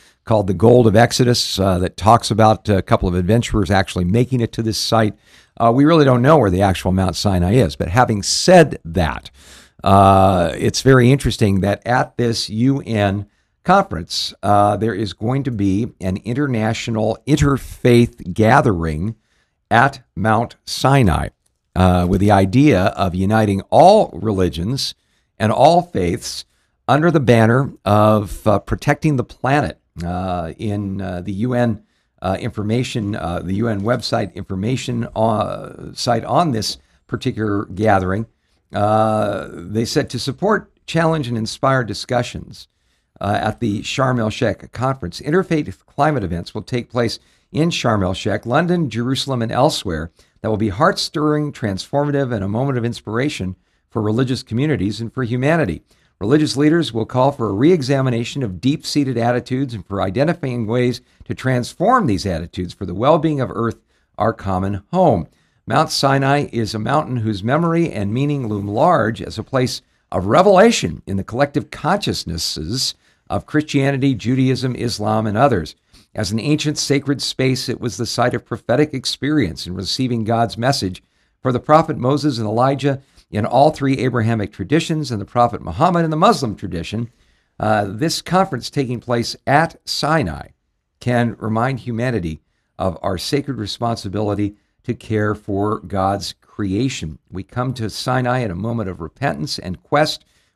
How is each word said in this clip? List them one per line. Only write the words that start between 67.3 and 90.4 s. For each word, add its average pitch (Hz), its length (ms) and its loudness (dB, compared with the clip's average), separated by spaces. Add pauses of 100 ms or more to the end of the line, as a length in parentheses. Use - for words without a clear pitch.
memory 165 480 0
and 101 200 -4
meaning 135 360 -2
loom 101 180 -4
large 113 560 0
as - 160 -10
a 107 60 -8
place 127 360 -2 (300)
of 92 160 -2
revelation 185 800 4
in 98 120 -4
the 95 40 -4
collective 127 480 -2
consciousnesses 90 1200 -4 (360)
of - 160 -4
Christianity, 139 680 0
Judaism, 131 600 0
Islam, 110 500 -2
and 107 140 -2
others. 113 380 2 (400)
As 104 160 -4
an 113 80 -2
ancient 147 380 -2
sacred 139 440 -2
space, 131 460 -2
it 113 120 -6
was 120 160 -6
the 120 100 -6
site 123 280 0
of 117 100 -6
prophetic 127 480 0
experience 127 760 -4
in 87 60 -8
receiving 113 500 -4
God's 113 340 0
message 113 420 -2 (400)
for 127 120 -2
the 123 80 -2
prophet 156 360 2
Moses 135 420 0
and 110 100 -4
Elijah 131 540 0 (280)
in 107 140 -2
all 143 260 4
three 135 280 -2
Abrahamic 113 520 0
traditions 156 600 -2
and 107 100 -4
the 98 60 -10
prophet 120 340 0
Muhammad 170 420 0
in 160 80 0
the 156 60 -2
Muslim 156 400 2
tradition. 101 540 -8 (500)
Uh, 107 260 2
this 107 360 -4
conference 180 480 0
taking 123 300 -4
place 120 360 -4 (100)
at 156 380 0
Sinai 131 640 -4 (520)